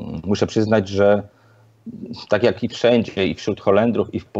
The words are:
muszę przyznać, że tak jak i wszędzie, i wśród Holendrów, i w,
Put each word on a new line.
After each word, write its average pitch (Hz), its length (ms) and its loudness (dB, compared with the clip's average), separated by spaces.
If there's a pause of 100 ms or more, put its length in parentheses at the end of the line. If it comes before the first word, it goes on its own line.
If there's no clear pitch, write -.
(240)
muszę 101 240 0
przyznać, 107 400 0
że 101 360 2 (1040)
tak 104 140 2
jak 113 200 2
i 117 40 -2
wszędzie, 113 600 0
i 78 80 -4
wśród - 260 -6
Holendrów, 101 520 2
i 110 60 -6
w, - 60 -10 (140)